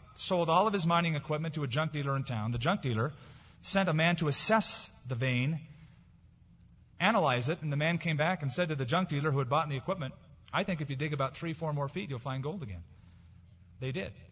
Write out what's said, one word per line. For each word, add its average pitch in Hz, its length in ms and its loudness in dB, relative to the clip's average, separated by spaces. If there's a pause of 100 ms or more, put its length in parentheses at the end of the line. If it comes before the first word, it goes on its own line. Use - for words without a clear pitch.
(160)
sold 170 340 0
all 185 180 6
of 202 60 2
his 180 120 0
mining 170 300 4
equipment 151 400 -4
to 151 80 -2
a 135 40 -2
junk 151 260 -2
dealer 139 240 -2
in 135 60 -2
town. 113 280 -2
The 120 60 -2
junk 151 240 2
dealer 123 320 0 (480)
sent 196 260 2
a 160 60 2
man 165 240 4
to 156 100 0
assess - 600 2 (180)
the 127 80 -4
vein, 131 440 2 (1400)
analyze 156 500 4
it, 180 120 -2
and 151 100 -2
the 139 60 0
man 160 200 2
came 160 200 -2
back 175 240 0
and 135 100 -2
said 180 180 0
to 156 60 -2
the 131 100 -2
junk 175 240 0
dealer 147 220 0
who 135 80 2
had 123 100 -2
bought 156 200 2
the 135 80 -4
equipment, 160 360 -4 (380)
"I 165 120 0
think 170 180 -4
if 135 80 -6
you 139 60 -4
dig 147 180 -2
about 131 220 -2
three, 165 180 -6
four 156 180 -4
more 143 160 -2
feet, 180 220 -8
you'll 127 100 -6
find 131 240 -6
gold 165 180 -6
again." 92 220 -10 (960)
They 131 120 -4
did. 185 220 -6 (180)